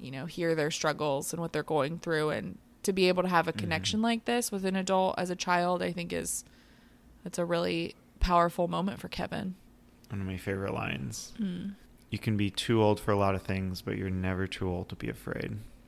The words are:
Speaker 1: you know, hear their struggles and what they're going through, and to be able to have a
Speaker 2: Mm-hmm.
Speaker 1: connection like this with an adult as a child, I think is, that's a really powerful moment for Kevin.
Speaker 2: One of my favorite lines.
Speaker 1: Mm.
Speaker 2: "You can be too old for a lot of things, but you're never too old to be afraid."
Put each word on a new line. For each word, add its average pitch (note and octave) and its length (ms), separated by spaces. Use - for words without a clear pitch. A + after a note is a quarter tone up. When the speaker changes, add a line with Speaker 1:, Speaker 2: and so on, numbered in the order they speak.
Speaker 1:
you B2+ 100
know, C3+ 160
hear E3 300
their D3+ 120
struggles D3+ 640
and E3 80
what E3 120
they're D3+ 100
going D3+ 380
through, D#3 300
and G#2 280
to G3 100
be F#3 140
able F3+ 160
to F#3 60
have E3+ 180
a E3 60
Speaker 2:
Mm-hmm. D3 80
Speaker 1:
connection E3+ 420
like A#3 220
this A#3+ 260
with F#3+ 140
an F#3+ 100
adult F#3+ 420
as F3+ 140
a F3 60
child, F3 440
I F3+ 120
think E3+ 200
is, - 320
that's - 160
a F3 60
really E3+ 500
powerful F3 480
moment F3 320
for - 80
Kevin. F#3 480
Speaker 2:
One G2 100
of F#2+ 60
my F#2+ 120
favorite G2 360
lines. - 640
Speaker 1:
Mm. G3 380
Speaker 2:
"You - 80
can G#2+ 180
be G2+ 140
too A2+ 320
old G#2 160
for - 140
a G2+ 40
lot G2 200
of F#2 60
things, F#2+ 380
but G#2 160
you're G2 140
never F#2 380
too F#2+ 200
old F2+ 200
to E2+ 80
be - 120
afraid." - 500